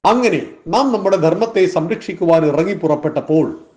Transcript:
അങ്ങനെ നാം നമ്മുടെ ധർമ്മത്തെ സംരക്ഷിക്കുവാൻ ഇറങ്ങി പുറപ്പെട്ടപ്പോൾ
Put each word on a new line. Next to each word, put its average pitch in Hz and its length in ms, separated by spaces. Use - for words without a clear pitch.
അങ്ങനെ 214 420
നാം 247 260
നമ്മുടെ 196 220
ധർമ്മത്തെ 185 500
സംരക്ഷിക്കുവാൻ 170 800
ഇറങ്ങി 165 280
പുറപ്പെട്ടപ്പോൾ 151 840